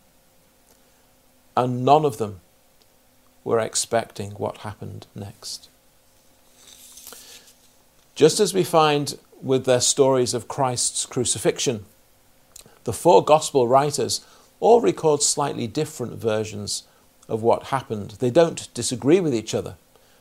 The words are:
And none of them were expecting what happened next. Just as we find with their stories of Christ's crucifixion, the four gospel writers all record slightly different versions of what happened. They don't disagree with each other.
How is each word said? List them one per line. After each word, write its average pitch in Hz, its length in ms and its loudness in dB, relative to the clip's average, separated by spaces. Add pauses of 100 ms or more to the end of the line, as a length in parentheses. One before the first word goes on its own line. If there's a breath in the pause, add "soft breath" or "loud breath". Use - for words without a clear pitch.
(1600 soft breath)
And 127 280 0
none 147 200 6
of 143 140 -2
them 101 220 -8 (1000)
were 117 160 0
expecting 110 720 -4
what 104 260 -8
happened 104 560 -14
next. - 540 -14 (2500 loud breath)
Just 151 240 4
as 196 160 2
we 185 80 2
find 147 560 2 (240)
with 131 240 0
their 127 140 4
stories 131 520 2
of 117 140 -6
Christ's - 580 -4
crucifixion, 120 800 -2 (1000 soft breath)
the 123 80 -4
four - 320 4
gospel 147 420 2
writers 131 580 0 (360 soft breath)
all 233 200 6
record 156 420 2
slightly 139 440 -2
different 123 480 -6
versions 104 680 -4 (440 soft breath)
of 113 140 -4
what 113 220 2
happened. 113 480 -6
They 127 180 -2
don't 156 420 2
disagree 123 480 0
with 151 140 -2
each 110 200 -4
other. 101 220 -6 (440 soft breath)